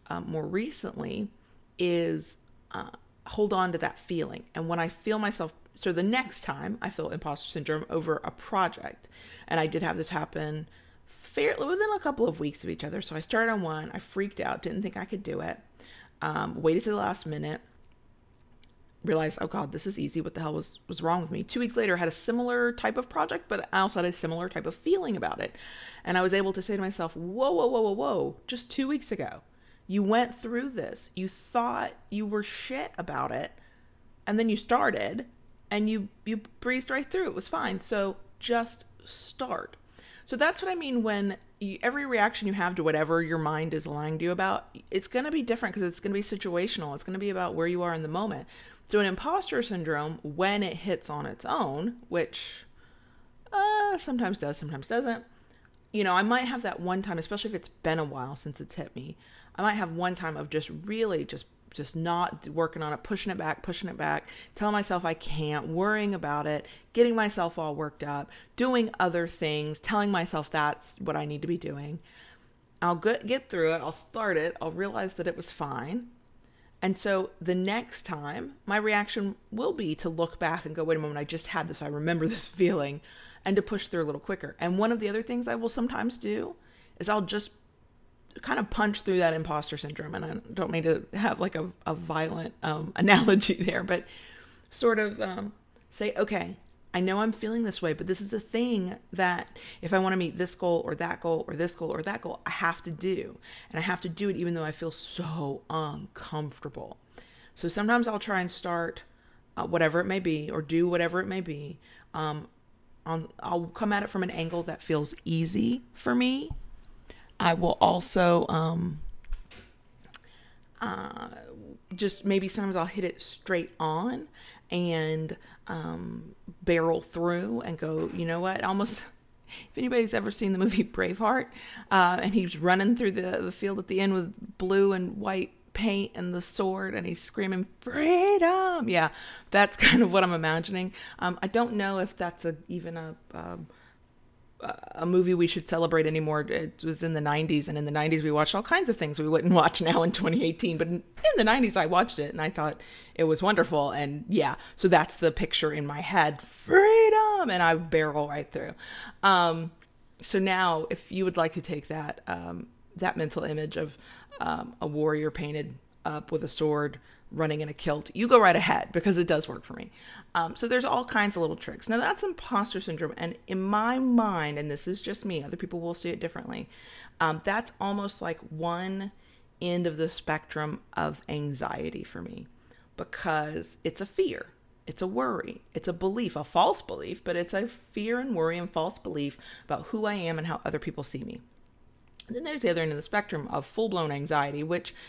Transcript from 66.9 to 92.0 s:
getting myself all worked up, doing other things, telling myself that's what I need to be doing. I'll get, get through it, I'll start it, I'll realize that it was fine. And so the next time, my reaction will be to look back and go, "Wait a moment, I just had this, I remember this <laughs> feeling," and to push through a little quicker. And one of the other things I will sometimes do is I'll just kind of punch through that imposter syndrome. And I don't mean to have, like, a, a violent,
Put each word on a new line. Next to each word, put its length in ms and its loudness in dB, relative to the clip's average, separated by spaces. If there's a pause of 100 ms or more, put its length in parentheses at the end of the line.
getting 220 6
myself 420 0
all 160 -4
worked 300 -6
up, 260 -6 (260)
doing 440 2
other 280 2
things, 520 -2
telling 320 0
myself 400 -2
that's 480 -2
what 160 -2
I 100 -2
need 160 -6
to 60 -6
be 100 0
doing. 420 -8 (800)
I'll 140 2
get, 300 0
get 240 -2
through 240 2
it, 80 -2
I'll 100 -4
start 460 -2
it, 240 0
I'll 100 -4
realize 440 -4
that 120 -2
it 80 -2
was 160 -10
fine. 580 -6 (720)
And 160 2
so 340 0 (100)
the 140 2
next 480 -2
time, 640 -8
my 120 2
reaction 600 0 (120)
will 240 -2
be 220 -2
to 120 -4
look 300 -2
back 280 -2
and 100 -8
go, 80 -2
"Wait 140 2
a 40 -2
moment, 160 -4
I 60 -4
just 240 -8
had 200 -4
this, 140 -8
I 60 -6
remember 400 0
this 200 -4
<laughs> 140 -14
feeling," 400 2 (420)
and 120 2
to 60 4
push 260 -4
through 160 0
a 20 0
little 160 -4
quicker. 380 -8
And 180 0
one 140 4
of 80 0
the 100 -2
other 140 -2
things 240 -4
I 80 -2
will 120 -4
sometimes 500 -2
do 380 -4 (440)
is 100 -4
I'll 120 4
just 300 -4 (880)
kind 180 0
of 100 -2
punch 320 0
through 160 2
that 160 6
imposter 440 -2
syndrome. 360 -8
And 120 -6
I 100 -6 (180)
don't 160 -2
mean 140 0
to 300 4
have, 260 0
like, 160 -2
a, 160 -4 (160)
a 80 -2
violent, 640 -4